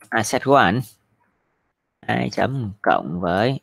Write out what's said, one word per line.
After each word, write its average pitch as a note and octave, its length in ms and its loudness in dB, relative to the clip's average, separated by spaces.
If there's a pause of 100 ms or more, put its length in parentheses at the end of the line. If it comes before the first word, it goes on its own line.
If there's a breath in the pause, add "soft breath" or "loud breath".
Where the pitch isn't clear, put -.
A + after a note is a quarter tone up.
asset A2+ 320 -2
one. C3 320 4 (1300)
Hai B2 280 -2
chấm A2+ 420 -2 (100)
cộng C#2+ 400 0
với G#2 420 0